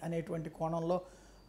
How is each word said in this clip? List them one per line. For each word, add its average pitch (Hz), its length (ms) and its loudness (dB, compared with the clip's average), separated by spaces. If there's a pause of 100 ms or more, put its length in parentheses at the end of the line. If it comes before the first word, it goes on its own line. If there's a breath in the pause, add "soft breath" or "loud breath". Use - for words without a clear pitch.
అనేటువంటి 165 460 0
కోణంలో 165 520 2 (480 loud breath)